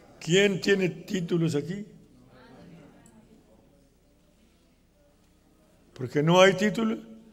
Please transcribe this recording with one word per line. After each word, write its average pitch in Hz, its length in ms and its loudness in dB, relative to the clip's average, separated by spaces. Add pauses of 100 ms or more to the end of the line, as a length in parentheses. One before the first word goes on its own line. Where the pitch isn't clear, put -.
(200)
¿quién 190 420 0
tiene 190 280 0
títulos 170 680 -4
aquí? 185 300 -6 (4000)
Porque 127 300 -4
no 170 160 4
hay 190 140 8
títulos. 220 460 -2 (340)